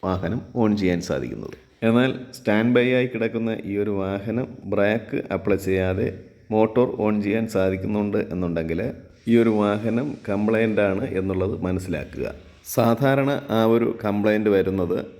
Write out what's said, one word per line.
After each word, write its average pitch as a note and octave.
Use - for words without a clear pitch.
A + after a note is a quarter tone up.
വാഹനം F#2
on G#2+
ചെയ്യാൻ F2+
സാധിക്കുന്നത്. A#1+
എന്നാൽ B2
സ്റ്റാൻഡ് A2+
ബൈ B2
ആയി B2+
കിടക്കുന്ന A2+
ഈ G2+
ഒരു G#2
വാഹനം G#2
ബ്രേക്ക് G#2+
അപ്ലൈ F#2
ചെയ്യാതെ F#2+
മോട്ടോർ A2+
on G#2+
ചെയ്യാൻ A2
സാധിക്കുന്നുണ്ട് G2+
എന്നുണ്ടെങ്കിൽ E2
ഈ A2+
ഒരു A2+
വാഹനം A2
കംപ്ലൈൻ്റ് G#2+
ആണ് G2+
എന്നുള്ളത് F#2+
മനസ്സിലാക്കുക. E2+
സാധാരണ C3+
ആ -
ഒരു A#2
കംപ്ലൈന്റ് G#2+
വരുന്നത് F#2